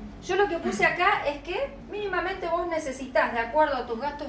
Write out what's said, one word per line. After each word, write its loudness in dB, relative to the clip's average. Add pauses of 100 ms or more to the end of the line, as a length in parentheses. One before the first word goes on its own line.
(260)
yo 0
lo 6
que 0
puse 0
acá 4
es -2
que -2 (220)
mínimamente -2
vos 0
necesitás, 0
de -2
acuerdo 2
a -4
tus -4
gastos -4